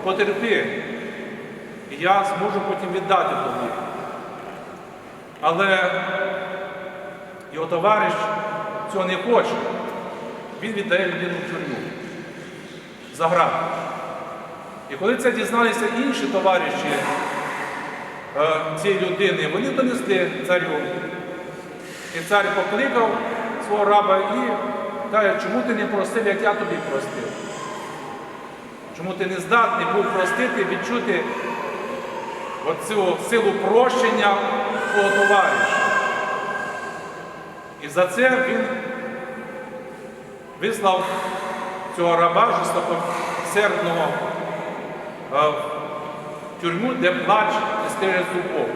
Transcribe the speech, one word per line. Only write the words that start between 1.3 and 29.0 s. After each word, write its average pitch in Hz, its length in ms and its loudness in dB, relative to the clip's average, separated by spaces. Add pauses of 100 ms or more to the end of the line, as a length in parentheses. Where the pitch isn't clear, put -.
і 139 80 -10
я 190 260 6
зможу 196 440 0
потім 185 260 -2
віддати 180 340 4
тобі". - 420 -2 (1700)
Але 185 500 4 (1600)
його 160 120 -2
товариш 208 480 4 (800)
цього 190 120 2
не 185 100 0
хоче. 220 400 4 (1040)
Він 220 120 -4
віддає 190 320 2
людину 175 280 -2 (140)
в - 40 -6
тюрму 156 240 -4 (1400)
за 165 120 2
граб. 175 220 6 (1400)
І 139 60 -8
коли 214 200 2
це 240 160 4
дізналися 220 540 2 (120)
інші 254 280 2
товариші, 185 680 2 (1500)
е, 156 120 4 (320)
цієї 196 180 2
людини, 180 540 2
вони 240 160 0
донесли 240 640 2 (160)
царю. 180 180 4 (1500)
І - 20 -2
цар 196 260 4 (100)
покликав 226 540 4 (580)
свого 208 180 4
раба 202 320 8
і 240 340 0 (600)
каже: 202 320 4
"Чому 214 180 0
ти 233 120 0
не 214 120 0
простив, 202 420 0
як 196 140 2
я 208 120 4
тобі 202 220 -2 (160)
простив? 131 320 -4 (1700)
Чому 180 160 -4